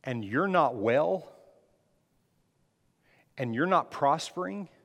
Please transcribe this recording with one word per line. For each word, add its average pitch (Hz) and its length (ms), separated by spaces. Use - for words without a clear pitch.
and 120 220
you're 135 240
not 156 280
well 143 560
and 117 180
you're 147 120
not 175 240
prospering 180 800